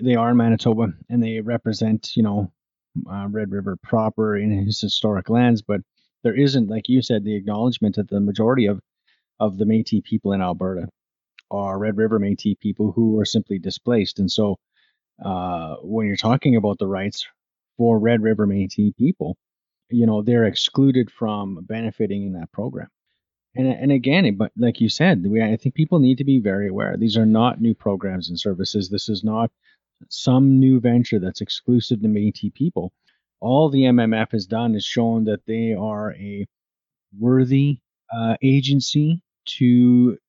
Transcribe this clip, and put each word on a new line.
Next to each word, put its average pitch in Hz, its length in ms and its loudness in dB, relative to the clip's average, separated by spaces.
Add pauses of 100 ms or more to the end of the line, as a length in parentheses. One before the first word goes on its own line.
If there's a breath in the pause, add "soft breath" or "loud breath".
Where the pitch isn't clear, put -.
they 123 120 2
are 117 160 2
in 120 60 4
Manitoba 113 520 2 (200)
and 120 140 0
they 113 160 -4
represent, 110 760 -4
you 117 80 2
know, 101 280 -2 (580)
uh, 101 200 -10
Red 104 220 -6
River 98 300 -6
proper 110 560 -2
in 104 140 -2
his 101 300 -2
historic 101 480 -2
lands, 117 320 2
but 101 200 -4 (420)
there 110 120 0
isn't, 131 340 2
like 107 200 -6
you 127 120 4
said, 110 220 -2
the 107 120 -4
acknowledgement 104 600 -2
that 101 140 -4
the 101 100 -2
majority 110 480 2
of, 101 120 -2 (600)
of 101 180 -2
the 104 80 0
Métis 110 380 0
people 104 300 -4
in 98 80 -2
Alberta 90 460 -4 (600)
are 98 300 -6
Red 104 180 -4
River 110 220 2
Métis 101 400 -2
people 104 320 -2
who 110 280 2
are 101 60 0
simply 101 340 -4
displaced. 101 600 -2
And 95 120 0
so, 104 280 0 (640)
uh, 87 580 -8
when 107 260 -4
you're 101 80 -2
talking 123 400 2
about 104 240 0
the 101 80 -2
rights 98 380 -6 (520)
for 117 220 4
Red 113 220 2
River 107 260 0
Métis 98 480 0
people, - 420 -2 (520)
you 117 160 2
know, 107 160 2
they're 117 240 4
excluded 127 640 2
from 101 560 -6
benefiting 110 560 -4
in 95 100 -6
that 85 180 -12
program. 120 360 -8 (680)
And, 131 120 0
and 131 240 0
again, 139 340 2
it, 101 120 0
but 104 200 -2
like 117 240 0
you 110 80 2
said, 151 380 2
we, 110 160 2
I 110 140 0
think - 180 -4
people 160 240 2
need 131 180 4
to 143 60 -4
be 135 160 4
very 101 300 -2
aware. 98 280 -4
These 110 200 0
are 110 80 4
not 110 360 2
new 113 140 2
programs 95 540 -4
and 85 100 -8
services. 92 500 -4
This 101 200 -6
is 98 140 -4
not 110 280 -2 (580)
some 131 500 4
new 131 200 6
venture 120 400 2
that's 90 220 -6
exclusive 117 600 -2
to 110 60 0
Métis 104 460 -2
people, 110 380 -4 (520)
all 139 260 4
the 135 160 4
M 123 140 4
M 113 140 2
F 110 180 -2
has 104 160 -2
done 113 260 -2
is 101 120 -4
shown 113 400 -2
that 104 200 -4
they 113 280 -4
are 104 400 -6
a 101 340 -12 (720)
worthy, 131 600 2 (360)
uh, 113 260 0
agency 139 800 2 (240)
to 123 720 4 (120)